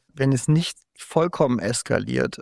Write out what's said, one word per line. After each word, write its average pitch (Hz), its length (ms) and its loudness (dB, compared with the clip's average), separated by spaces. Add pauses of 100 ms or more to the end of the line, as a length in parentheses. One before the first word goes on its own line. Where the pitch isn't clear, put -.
(120)
wenn 135 200 0
es 135 160 0
nicht 160 320 2 (180)
vollkommen 160 600 0
eskaliert, 117 840 -2